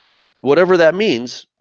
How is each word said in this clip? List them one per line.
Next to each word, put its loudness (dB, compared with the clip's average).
whatever 2
that 2
means, -6